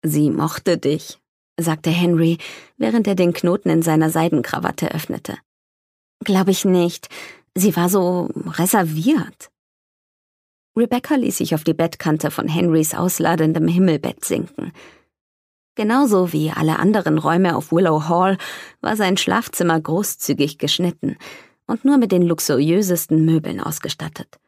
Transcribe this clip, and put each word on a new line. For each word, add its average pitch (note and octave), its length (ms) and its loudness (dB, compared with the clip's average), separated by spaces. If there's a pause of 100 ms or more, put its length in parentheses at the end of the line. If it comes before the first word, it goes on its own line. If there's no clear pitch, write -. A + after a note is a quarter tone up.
„Sie D3+ 280 2
mochte - 460 0
dich“, - 400 -4 (400)
sagte E3 320 -2
Henry, E3+ 480 2 (380)
während A3+ 320 0
er G3 80 0
den F3 160 2
Knoten F3+ 380 -2
in E3 120 2
seiner D#3+ 280 2
Seidenkrawatte E3 840 -2
öffnete. - 440 -10 (880)
„Glaub F#3+ 240 2
ich F#3 160 2
nicht. F3 420 2 (480)
Sie F#3 220 2
war F3 100 2
so F3+ 480 0
reserviert.“ F3 1120 -2 (1300)
Rebecca A#3+ 380 0
ließ A#3+ 220 0
sich D#3+ 180 -2
auf D#3 80 -2
die E3 100 0
Bettkante D#3 580 -2
von - 180 -4
Henrys D#3+ 440 2
ausladendem E3 760 0
Himmelbett E3+ 560 0
sinken. - 480 -6 (1000)
Genauso G#3+ 580 2
wie D#3 180 0
alle D#3+ 280 0
anderen F3+ 380 2
Räume E3 380 2
auf - 160 -4
Willow D#3+ 380 2
Hall F#3 280 2 (440)
war G#3+ 160 -2
sein G3 180 2
Schlafzimmer F3+ 640 0
großzügig F3+ 800 -4
geschnitten - 580 -4 (500)
und A#3 200 -4
nur C#4 120 4
mit A3+ 140 2
den F3+ 120 4
luxuriösesten E3 1000 2
Möbeln D#3+ 380 0
ausgestattet. - 760 -10 (100)